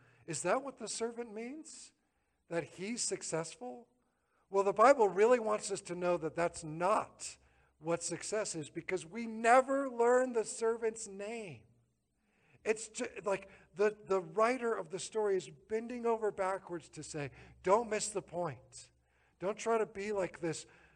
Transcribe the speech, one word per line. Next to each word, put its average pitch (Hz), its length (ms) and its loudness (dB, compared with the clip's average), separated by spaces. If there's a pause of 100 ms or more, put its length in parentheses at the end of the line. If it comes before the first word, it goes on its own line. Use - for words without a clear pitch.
(260)
Is 160 160 -6
that 220 200 2
what 269 160 -12
the 208 100 -10
servant 233 460 -6
means? 254 580 -12 (560)
That 170 160 -2
he's 214 380 -6
successful? 220 840 -6 (640)
Well, 196 140 4
the 196 80 4
Bible 226 360 8
really 214 300 6
wants 214 320 -2
us 196 120 -4
to 175 120 -8
know 175 240 2
that 156 180 -4
that's 170 280 -2
not 170 720 -2 (440)
what 165 220 -2
success 196 520 -4
is, 156 160 -8
because 170 340 -4
we 220 220 -8
never 254 640 4
learn 247 420 4
the 220 120 0
servant's 226 600 -2
name. 202 540 -10 (1040)
It's 220 240 -2
ju-, - 180 -6 (180)
like 196 260 -2 (260)
the, 208 180 4 (120)
the 190 140 2
writer 226 520 0
of 190 180 -4
the 185 80 -8
story 208 380 0
is 175 140 -4 (180)
bending 233 380 -4
over 220 240 2
backwards 185 600 -4
to 151 120 -14
say, 143 280 -6 (320)
"Don't 214 280 4
miss 208 180 -2
the 185 140 -4
point. - 680 -8 (500)
Don't 208 200 -4
try 226 180 2
to 214 80 2
be 202 280 -6
like 190 280 -4
this 165 240 -4 (320)